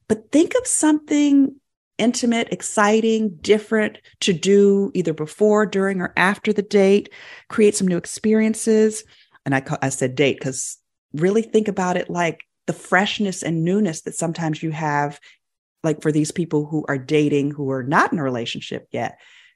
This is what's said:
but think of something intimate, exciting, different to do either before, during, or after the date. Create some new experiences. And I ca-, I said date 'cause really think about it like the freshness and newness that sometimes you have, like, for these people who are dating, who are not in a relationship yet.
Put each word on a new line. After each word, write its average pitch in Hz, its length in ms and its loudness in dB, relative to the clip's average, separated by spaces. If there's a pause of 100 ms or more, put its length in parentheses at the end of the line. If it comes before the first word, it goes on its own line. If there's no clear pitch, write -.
but - 240 -4
think 311 240 2
of 494 100 0
something 294 920 2 (420)
intimate, 233 540 0
exciting, 220 800 0 (120)
different 214 580 0 (200)
to 202 140 0
do 196 600 4
either 170 180 -2
before, 208 540 2
during, 190 340 -2
or - 160 -6
after 196 340 0
the 208 120 0
date. 202 460 2 (380)
Create 208 280 2
some 190 120 0
new 175 100 0
experiences. 220 1040 0 (420)
And 139 80 -2
I 135 80 2
ca-, 151 220 -6
I 135 60 0
said 127 260 -4
date 131 240 2
'cause - 380 -8 (360)
really 196 300 0
think 214 240 0
about 180 300 -2
it - 120 -6
like 170 300 -2 (260)
the 170 80 -4
freshness 190 720 -2
and 160 200 -2
newness 180 380 0
that - 140 -12
sometimes 165 480 -4
you 160 80 -4
have, 147 480 -4 (640)
like, 151 180 -2
for 156 100 -2
these 156 200 0
people 156 340 -4
who 151 220 -6
are 139 100 -2
dating, 143 540 0
who 143 180 -6
are 131 140 -4
not 180 280 2
in 202 60 -2
a 151 60 -2
relationship - 680 -6
yet. - 280 -8 (360)